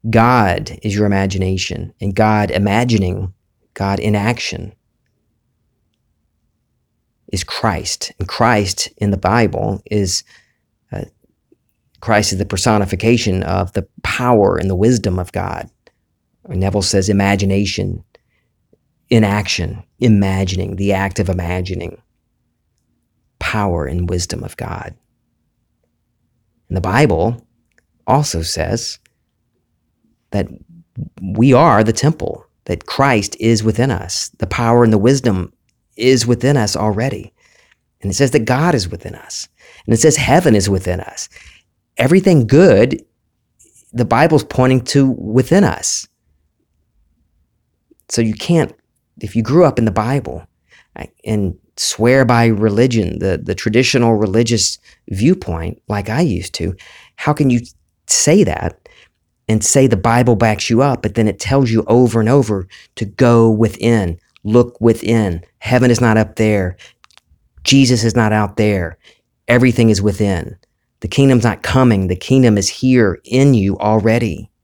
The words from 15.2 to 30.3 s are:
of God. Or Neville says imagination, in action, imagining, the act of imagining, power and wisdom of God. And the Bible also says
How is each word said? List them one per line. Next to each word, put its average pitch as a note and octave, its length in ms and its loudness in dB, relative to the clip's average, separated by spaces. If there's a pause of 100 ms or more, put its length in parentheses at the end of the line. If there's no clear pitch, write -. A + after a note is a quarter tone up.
of F2+ 100 -8
God. F#2 400 -8 (760)
Or - 100 -14
Neville F#2+ 280 -2
says G2 260 0
imagination, G2 960 -2 (1040)
in A2+ 140 4
action, G2 580 -4 (160)
imagining, G2 800 0
the G2 160 -2
act F#2+ 260 -4
of F#2 100 -2
imagining, F2+ 720 -6 (1400)
power F#2 460 -4
and F2 220 -4
wisdom F2 360 -6
of - 120 -16
God. - 380 -12 (1700)
And F#2 80 -6
the F2+ 40 -2
Bible G2+ 640 -2 (640)
also B2+ 360 0
says E2 580 -6 (1300)